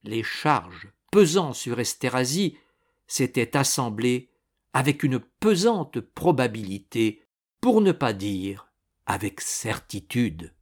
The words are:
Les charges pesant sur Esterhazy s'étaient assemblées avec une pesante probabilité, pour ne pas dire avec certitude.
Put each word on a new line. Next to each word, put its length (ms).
Les 200
charges 680
pesant 400
sur 300
Esterhazy 760
s'étaient 500
assemblées 720
avec 320
une 160
pesante 800
probabilité, 1200
pour 200
ne 100
pas 220
dire 580
avec 340
certitude. 1200